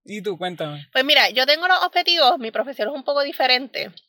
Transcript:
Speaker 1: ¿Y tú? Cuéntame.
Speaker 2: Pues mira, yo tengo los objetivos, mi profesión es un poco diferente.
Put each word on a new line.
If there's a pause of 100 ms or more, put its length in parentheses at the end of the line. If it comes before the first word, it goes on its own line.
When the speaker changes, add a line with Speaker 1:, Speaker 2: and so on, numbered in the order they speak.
Speaker 1:
¿Y
tú?
Cuéntame.
Speaker 2:
Pues
mira,
yo
tengo
los
objetivos,
mi
profesión
es
un
poco
diferente. (180)